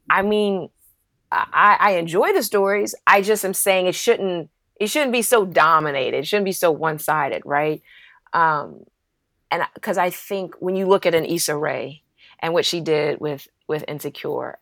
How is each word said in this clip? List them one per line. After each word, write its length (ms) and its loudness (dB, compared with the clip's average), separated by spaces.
I 140 0
mean, 460 0
I, 480 4
I 140 4
enjoy 400 0
the 100 2
stories. 500 0
I 140 6
just 240 0
am 80 -2
saying 340 0
it 80 -2
shouldn't, 540 -2
it 80 -2
shouldn't 260 0
be 80 0
so 240 4
dominated. 720 2
It 100 -4
shouldn't 180 0
be 60 -2
so 200 2
one-sided, 760 -2
right? 360 -2
Um, 500 0
and 140 -2
I, 40 -4
'cause 180 -4
I 120 2
think 500 -10
when 160 -2
you 120 0
look 180 4
at 100 2
an 100 2
Issa 300 -2
Rae 480 -6
and 140 -4
what 120 2
she 160 -2
did 400 -2
with, 260 -8
with 200 -6
Insecure, 760 -8